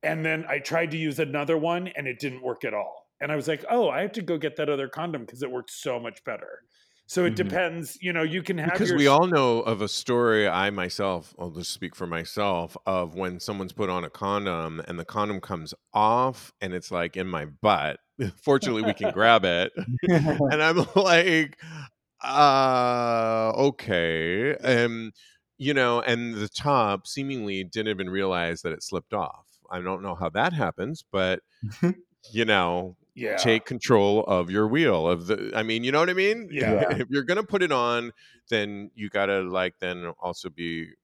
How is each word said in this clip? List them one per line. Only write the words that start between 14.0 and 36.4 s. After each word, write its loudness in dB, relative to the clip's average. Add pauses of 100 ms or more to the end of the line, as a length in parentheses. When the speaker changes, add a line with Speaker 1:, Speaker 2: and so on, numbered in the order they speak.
Speaker 3:
a -10
condom -4
and -8
the -8
condom -4
comes -10 (200)
off 2
and -6
it's, -8
like, -2
in -4
my -6
butt. 2 (180)
<laughs> -4
Fortunately, 2
we 0
can -2
grab 6
it. 2
<laughs> -8 (160)
Speaker 2:
<laughs> 4
Speaker 3:
And 2
I'm 4 (100)
like, 4 (640)
"Uh, 4
okay." 0
And, 0 (440)
you -2
know, 2
and -2
the -4
top 0
seemingly -6
didn't -4
even -4
realize -2
that -4
it -12
slipped -8
off. -6 (220)
I -8
don't -4
know -6
how -4
that 0
happens, -4
but, 0 (200)
Speaker 2:
<laughs> -2 (240)
Speaker 3:
you 0
know, 2 (180)
Speaker 1:
Yeah. -4
Speaker 3:
take 2
control 4
of 2
your 2
wheel, 4
of 0
the, -2
I 0
mean, -2
you 0
know 4
what 4
I -2
mean? -2